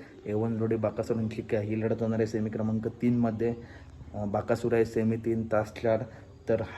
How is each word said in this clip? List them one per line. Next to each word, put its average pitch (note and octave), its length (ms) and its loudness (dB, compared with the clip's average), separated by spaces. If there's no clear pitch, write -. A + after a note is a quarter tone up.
एवन A2 320 0
जोडी A2+ 180 2
बकासूर A2 400 0
यांची A2 260 -2
का-, A2 180 0
ही G#2+ 200 -2
लढत A2+ 220 0
होणार A2 160 0
आहे A2 80 4
सेमी A2 240 -2
क्रमांक A2 380 0
तीनमध्ये. A#2 680 2
अ, G#2 100 -4
बकासूर G#2+ 480 0
आहे A#2 120 6
सेमी A2+ 320 2
तीन A2+ 360 0
तास G#2+ 200 2
चार, A2 220 2
तर A2 140 4